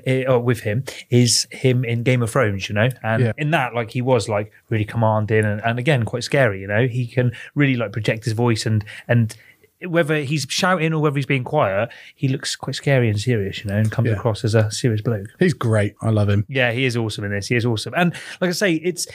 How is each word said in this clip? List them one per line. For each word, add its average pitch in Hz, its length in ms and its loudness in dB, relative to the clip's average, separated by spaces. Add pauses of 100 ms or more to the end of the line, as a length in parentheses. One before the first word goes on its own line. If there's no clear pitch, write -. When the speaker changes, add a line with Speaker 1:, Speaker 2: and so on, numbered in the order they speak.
Speaker 1:
eh, 131 180 2
or 131 140 0
with 120 220 0
him, 120 240 -2 (260)
is 120 400 4
him 127 340 0
in 117 200 -4
Game 127 180 2
of 110 80 -2
Thrones, 104 380 0
you 104 80 -4
know? 113 140 2 (120)
And 113 220 2
Speaker 2:
Yeah. 110 120 0
Speaker 1:
in 147 140 -2
that, 127 240 0
like, 117 160 -4
he 127 120 -4
was, 120 260 2
like, 107 240 -2 (180)
really 107 140 0
commanding 110 600 2
and, 104 200 -2
and 117 160 -2
again, 123 240 2
quite 120 180 -6
scary, 117 380 2
you 95 80 -10
know? 107 180 2
He 120 220 -4
can 123 240 0 (240)
really, 139 180 2
like, 113 160 -2
project 110 340 -4
his 113 100 -2
voice 117 320 0
and, 110 180 0 (240)
and 117 280 2 (500)
whether 160 360 0
he's 139 260 -2
shouting 170 440 0
or 160 80 0
whether 147 140 2
he's 139 100 0
being 131 200 0
quiet, 110 440 0 (280)
he 143 100 -2
looks - 300 -2
quite - 180 -8
scary 131 340 2
and 104 120 0
serious, 104 420 -2
you 101 80 -6
know, 98 60 0
and 110 160 2
comes 123 160 0
Speaker 2:
Yeah. 110 80 2
Speaker 1:
across 107 280 -2
as 110 120 2
a 107 160 4
serious 110 280 0
bloke. 107 280 -4 (100)
Speaker 2:
He's 180 160 4
great. 107 480 0
I 110 80 0
love 104 180 4
him. 101 200 2
Speaker 1:
Yeah, 127 240 0
he 127 120 -2
is 120 120 0
awesome 110 260 -4
in 101 80 -4
this. 101 160 -4
He 127 80 0
is 117 100 2
awesome. 117 320 -2
And 175 160 2 (280)
like 185 80 0
I 175 60 -2
say, 185 200 2
it's, 170 400 -4